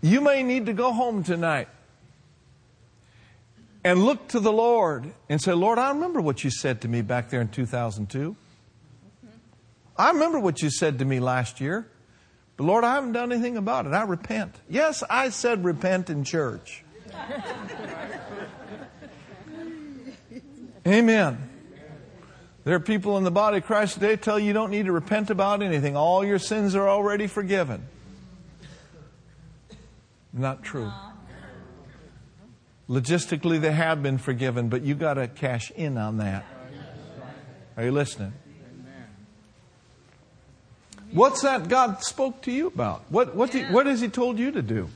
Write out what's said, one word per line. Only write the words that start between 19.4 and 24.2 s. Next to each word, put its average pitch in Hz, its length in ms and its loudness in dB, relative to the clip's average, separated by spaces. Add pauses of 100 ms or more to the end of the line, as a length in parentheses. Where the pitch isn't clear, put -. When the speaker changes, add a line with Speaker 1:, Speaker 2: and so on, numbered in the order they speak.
Speaker 1:
Amen. 196 640 4 (1160)
There 160 100 2
are 170 60 2
people 202 360 0
in 190 60 2
the 180 80 2
body 208 280 4
of - 60 -8
Christ 208 280 2
today 214 240 2
tell 214 200 0